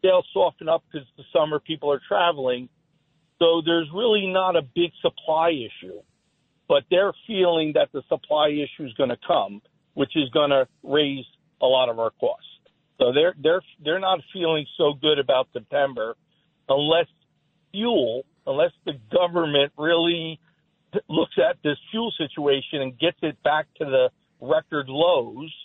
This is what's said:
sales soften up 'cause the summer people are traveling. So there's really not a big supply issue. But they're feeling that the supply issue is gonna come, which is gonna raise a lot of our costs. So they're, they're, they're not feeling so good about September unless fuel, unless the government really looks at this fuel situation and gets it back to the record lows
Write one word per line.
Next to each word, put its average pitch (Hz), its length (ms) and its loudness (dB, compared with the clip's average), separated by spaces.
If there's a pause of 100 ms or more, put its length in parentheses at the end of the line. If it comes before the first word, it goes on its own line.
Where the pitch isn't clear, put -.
sales 185 320 4
soften 170 360 -2
up 165 220 0
'cause 143 140 -14 (120)
the 139 140 -20
summer 156 280 0
people 151 320 -4
are 143 160 0
traveling. 139 640 0 (680)
So 165 220 4
there's 165 300 0
really 208 360 0
not 185 280 0
a 165 60 4
big 165 400 -4
supply 160 500 0
issue. 107 480 -10 (680)
But 143 240 2
they're 185 220 2 (120)
feeling 170 480 0
that 147 180 0
the 135 120 -10
supply 151 460 0
issue 147 360 -6
is 120 80 -14
gonna 123 240 -2
come, 104 460 -4 (320)
which 139 200 -4
is 143 140 -2
gonna 139 380 2 (160)
raise 139 420 -2 (340)
a 127 60 2
lot 127 240 4
of 113 100 -6
our 113 120 -2
costs. - 360 -4 (520)
So 123 120 4
they're, 160 280 2
they're, 160 240 0 (160)
they're 156 200 -4
not 185 320 -2
feeling 160 360 -4 (100)
so 147 160 2
good 151 240 0
about 131 360 0
September 123 600 -4 (540)
unless 151 380 2 (640)
fuel, 165 540 -2 (200)
unless 147 280 0 (120)
the 156 80 -8 (180)
government 165 680 0
really 165 600 -2 (680)
looks - 300 -4
at 175 260 0
this 147 140 -2 (120)
fuel 220 220 -6
situation 143 680 -4
and 127 180 -8
gets 170 220 0
it 156 220 -6
back 151 220 0 (100)
to 156 100 -6
the 131 260 2 (280)
record 139 500 -2
lows 143 640 -2 (140)